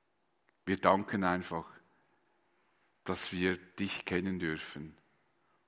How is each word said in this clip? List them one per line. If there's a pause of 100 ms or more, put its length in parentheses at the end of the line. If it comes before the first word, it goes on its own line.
(640)
Wir
danken
einfach, (1400)
dass
wir
dich
kennen
dürfen (720)